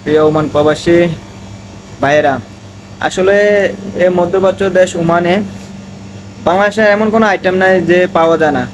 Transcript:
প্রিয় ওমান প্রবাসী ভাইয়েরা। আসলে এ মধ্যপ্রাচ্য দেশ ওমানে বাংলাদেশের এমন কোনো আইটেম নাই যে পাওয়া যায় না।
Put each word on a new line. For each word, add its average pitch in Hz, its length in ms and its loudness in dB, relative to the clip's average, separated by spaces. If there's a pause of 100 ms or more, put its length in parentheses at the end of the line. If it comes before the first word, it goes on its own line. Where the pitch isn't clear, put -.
প্রিয় 151 240 2
ওমান 156 260 0
প্রবাসী 151 440 2 (1040)
ভাইয়েরা। 143 320 2 (760)
আসলে 190 280 2 (720)
এ - 20 4 (100)
মধ্যপ্রাচ্য 190 460 0 (140)
দেশ 185 120 4 (120)
ওমানে 170 340 2 (1120)
বাংলাদেশের 202 480 2
এমন 214 180 0
কোনো 226 180 4
আইটেম 185 300 0
নাই 190 120 4 (160)
যে 180 100 4 (180)
পাওয়া 165 240 4
যায় 151 160 2
না। 123 60 -2 (100)